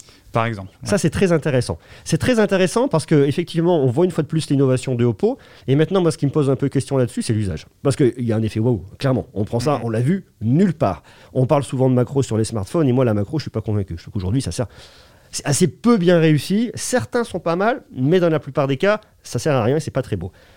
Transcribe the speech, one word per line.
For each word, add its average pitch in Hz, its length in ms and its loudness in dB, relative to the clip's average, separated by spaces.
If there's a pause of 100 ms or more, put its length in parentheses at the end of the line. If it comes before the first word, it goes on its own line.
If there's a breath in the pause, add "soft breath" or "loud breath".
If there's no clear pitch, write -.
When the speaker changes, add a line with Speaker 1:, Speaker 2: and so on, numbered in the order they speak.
(320 loud breath)
Speaker 1:
Par 113 140 0
exemple. 101 260 -8 (120)
Speaker 2:
Ça, 117 100 -2
Speaker 1:
Ouais. 202 60 4
Speaker 2:
c'est 170 100 0
très 185 220 0
intéressant. 131 480 0 (240 loud breath)
C'est - 160 0
très 247 200 2
intéressant 196 480 2
parce 160 200 0
que, 143 180 4
effectivement, 165 580 0
on 135 40 2
voit 131 180 2
une 185 60 0
fois 160 120 -2
de 135 40 -6
plus 160 220 -2
l'innovation 135 460 2
de 120 100 2
Oppo. 196 320 0 (300 loud breath)
Et 131 80 2
maintenant, 160 260 2
moi, 165 100 2
ce - 80 -8
qui 147 80 0
me 131 40 -2
pose 139 200 0
un 131 40 2
peu 139 140 -2
question 135 280 -2
là-dessus, 127 260 0
c'est 123 100 -2
l'usage. 98 320 -4 (180)
Parce 139 120 0
qu'il 123 180 4 (100)
y 113 80 0
a 107 40 0
un 110 80 0
effet 107 160 -4
waouh, 110 260 0 (140)
clairement. 127 340 -2
On 98 120 -4
prend 120 140 -4
ça, 135 180 0
Speaker 1:
Mhm. - 80 -10
Speaker 2:
on 117 40 -4
l'a 113 120 -2
vu 180 240 0 (160)
nulle 151 320 4
part. 95 280 -2 (320 loud breath)
On 127 140 2
parle 143 160 2
souvent 131 260 0
de 127 60 2
macro 123 280 0
sur 110 140 -2
les 113 60 0
smartphones 117 440 -2
et 123 40 2
moi, 127 140 2
la 113 100 2
macro, 104 240 -2
je - 40 -4
suis - 80 -10
pas 110 100 -4
convaincu. 101 360 -4
Je - 60 -18
trouve - 100 -16
qu'aujourd'hui, 101 280 -2
ça 92 100 -6
sert, 113 160 -4 (640 loud breath)
c'est - 160 -10
assez 143 200 0
peu 233 300 0
bien 175 220 2
réussi. 160 560 0
Certains - 480 -4
sont 190 160 -8
pas 165 160 -4
mal, 214 360 -2
mais 147 280 2
dans 175 100 2
la 156 100 0
plupart 139 280 -2
des 139 100 -2
cas, 208 240 0 (220 soft breath)
ça - 160 -6
sert 143 160 0
à 120 80 2
rien 131 140 2
et - 20 -2
c'est - 120 -6
pas 131 120 -4
très - 120 -6
beau. 90 160 -6 (260 soft breath)